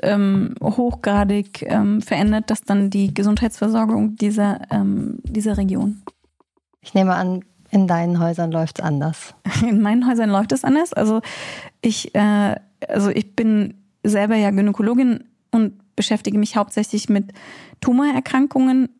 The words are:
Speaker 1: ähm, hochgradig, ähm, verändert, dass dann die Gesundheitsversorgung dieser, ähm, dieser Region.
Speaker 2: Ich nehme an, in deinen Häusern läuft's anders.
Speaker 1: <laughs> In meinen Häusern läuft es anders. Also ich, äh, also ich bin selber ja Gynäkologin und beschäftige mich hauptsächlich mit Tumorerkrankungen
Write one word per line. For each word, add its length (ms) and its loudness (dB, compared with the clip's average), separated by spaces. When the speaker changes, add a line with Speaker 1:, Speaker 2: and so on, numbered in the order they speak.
Speaker 1:
ähm, 580 0
hochgradig, 1000 0
ähm, 400 0
verändert, 480 0
dass 120 -2
dann 280 0
die 240 0
Gesundheitsversorgung 1000 0
dieser, 460 0
ähm, 500 -2
dieser 340 -2
Region. 460 -2
Speaker 2:
Ich 120 -20
nehme 220 2
an, 300 -4
in 160 4
deinen 320 0
Häusern 320 0
läuft's 300 -4
anders. 520 -4
Speaker 1:
<laughs> 160 -2
In 160 2
meinen 280 2
Häusern 200 2
läuft 220 0
es 140 -2
anders. 280 2
Also 280 0
ich, 340 -2
äh, 400 2
also 220 0
ich 260 -4
bin 380 0
selber 320 0
ja 160 2
Gynäkologin 720 2
und 220 0
beschäftige 420 -2
mich 200 0
hauptsächlich 520 -4
mit 240 0
Tumorerkrankungen 1080 2